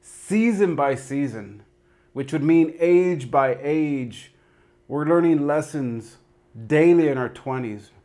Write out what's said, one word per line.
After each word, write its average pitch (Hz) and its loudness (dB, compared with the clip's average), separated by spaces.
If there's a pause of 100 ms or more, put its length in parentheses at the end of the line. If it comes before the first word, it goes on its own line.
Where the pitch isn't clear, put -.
season 202 0
by 139 0
season, 113 -8 (520)
which 135 -8
would 151 -2
mean 160 4
age 175 2
by 135 0
age. 143 -4 (560)
We're 147 -6
learning 165 2
lessons 143 -4 (500)
daily 160 6
in 131 -2
our 123 -4
twenties 120 -10 (140)